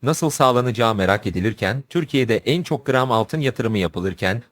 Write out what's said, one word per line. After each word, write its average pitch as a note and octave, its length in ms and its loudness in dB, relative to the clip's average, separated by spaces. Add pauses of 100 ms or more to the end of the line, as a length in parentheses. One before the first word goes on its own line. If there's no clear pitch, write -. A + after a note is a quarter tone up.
nasıl D#3 280 0
sağlanacağı A#2+ 640 2
merak G2 320 2
edilirken, G#2 640 -2
Türkiye'de C3 480 0
en D3+ 260 0
çok - 240 -6
gram C3 260 2
altın A2+ 280 0
yatırımı A2+ 380 -2
yapılırken, F#2 720 -2